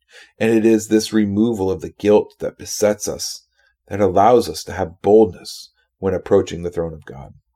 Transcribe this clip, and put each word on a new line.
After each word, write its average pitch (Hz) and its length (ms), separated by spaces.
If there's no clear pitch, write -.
And 113 140
it 113 120
is 110 260
this 107 220
removal 104 600
of 87 100
the 85 80
guilt - 480
that - 220
besets 107 480
us - 400
that 98 120
allows 104 480
us 80 180
to 87 80
have 90 280
boldness 104 680
when 95 160
approaching 90 480
the 87 80
throne 82 240
of 78 100
God. 67 300